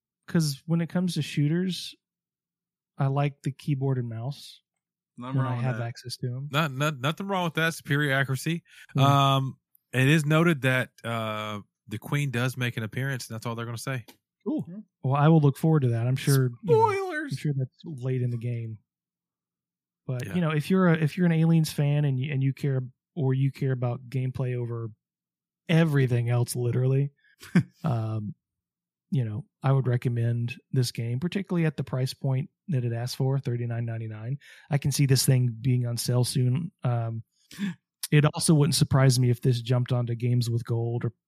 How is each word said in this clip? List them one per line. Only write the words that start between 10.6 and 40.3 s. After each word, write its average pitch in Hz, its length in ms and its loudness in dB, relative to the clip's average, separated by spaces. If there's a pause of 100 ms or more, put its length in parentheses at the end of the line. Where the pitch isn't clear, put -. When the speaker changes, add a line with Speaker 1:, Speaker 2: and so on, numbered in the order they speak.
Speaker 3:
that, 127 260 0 (140)
uh, 107 580 -6 (260)
the 107 120 -8
Queen 143 320 -4
does 123 260 -2
make 120 200 -4
an 113 60 -4
appearance, 127 460 -6
and 113 60 -10
that's 110 100 -12
all 117 100 -8
they're 117 100 -8
gonna 117 120 -8
say. 131 280 -8 (400)
Speaker 1:
Cool. 254 180 -4
Speaker 2:
Hmm. 185 160 -14 (240)
Speaker 1:
Well, 131 120 0
I 143 140 6
will 165 100 8
look 143 180 4
forward 160 260 4
to 123 60 2
that. 117 180 0
I'm 131 100 0
sure, 131 340 2 (120)
you 453 140 4
know, 440 140 6
Speaker 2:
Spoilers! 349 420 -4
Speaker 1:
I'm 131 40 -4
sure 147 180 -2
that's 131 300 -6
late 131 360 -4
in 123 100 -2
the 120 60 -6
game. 117 420 -8 (1300)
But, 123 200 -6
Speaker 3:
Yeah. - 100 -6
Speaker 1:
you 180 60 0
know, 156 100 0
if 147 180 -2
you're 190 200 6
a, 160 80 6
if 160 200 -2
you're 180 80 2
an 170 60 4
Aliens 160 400 4
fan 147 340 0
and 135 140 0
you, 147 120 -6
and 135 120 0
you 135 100 2
care, 135 280 -2 (340)
or 131 180 0
you 135 180 2
care 135 200 -2
about 123 380 -4
gameplay 127 460 -4
over 117 360 -6 (800)
everything 139 600 4
else, 120 260 2
literally, 127 560 2 (280)
Speaker 2:
<laughs> - 440 0
Speaker 1:
um, 110 520 -4 (760)
you 139 120 2
know, 104 220 -6 (160)
I 135 100 2
would 135 160 2
recommend 120 680 -2 (160)
this 127 200 0
game, 120 280 -4
particularly 175 460 -2
at 156 120 -2
the 147 60 -4
price 131 300 -4
point 131 360 -4 (200)
that 127 140 0
it 117 100 -2
asks 117 220 -6
for, 135 240 0
thirty-nine 120 460 -4
ninety-nine. 113 540 -8 (320)
I 143 60 2
can 143 140 -2
see 139 140 2
this 127 200 4
thing 123 360 4
being 123 240 2
on 117 120 -4
sale 123 260 0
soon. 127 480 0 (120)
Um, 113 400 -4 (280)
Speaker 2:
<gasps> - 600 -10
Speaker 1:
it 151 220 8
also 165 220 2
wouldn't 139 200 4
surprise 135 440 4
me 123 100 4
if 120 120 0
this 120 200 2
jumped 123 300 0
onto 120 240 -2
Games 120 340 0